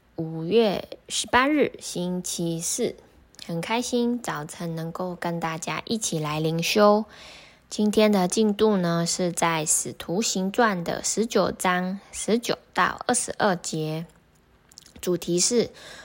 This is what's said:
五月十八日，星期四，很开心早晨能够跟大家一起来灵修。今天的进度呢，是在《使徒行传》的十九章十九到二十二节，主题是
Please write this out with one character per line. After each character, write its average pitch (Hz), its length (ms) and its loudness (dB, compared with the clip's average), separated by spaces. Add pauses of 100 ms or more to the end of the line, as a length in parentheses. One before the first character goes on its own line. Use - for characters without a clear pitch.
(180)
五 160 260 -6
月 202 440 2 (220)
十 - 160 -4
八 254 220 4
日， 294 320 2
星 180 420 -4
期 170 400 -4
四， - 340 -4 (480)
很 170 160 -6
开 226 220 -2
心 240 400 0
早 151 240 -6
晨 165 300 -8
能 165 160 -6
够 180 240 -8
跟 170 240 -4
大 160 180 -4
家 160 280 -6
一 226 120 -2
起 170 220 -4
来 151 200 -2
灵 160 220 0
修。 208 440 6 (680)
今 214 180 2
天 214 220 6
的 185 160 4
进 214 260 2
度 214 240 4
呢， 170 300 2
是 180 240 0
在 165 340 0
《使 - 280 0
徒 175 280 -4
行 190 300 0
传》 202 320 2
的 - 200 -4
十 214 220 0
九 202 260 2
章 185 480 -2 (120)
十 - 260 0
九 - 220 -4 (160)
到 - 320 0
二 247 80 2
十 - 240 -2
二 190 160 2
节， 160 500 -6 (960)
主 180 160 0
题 175 220 0
是 233 320 2 (340)